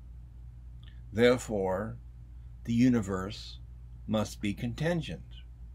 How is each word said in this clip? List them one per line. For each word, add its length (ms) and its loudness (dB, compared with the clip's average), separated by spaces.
Therefore, 840 4
the 100 0
universe 840 4
must 320 0
be 140 2
contingent. 680 -2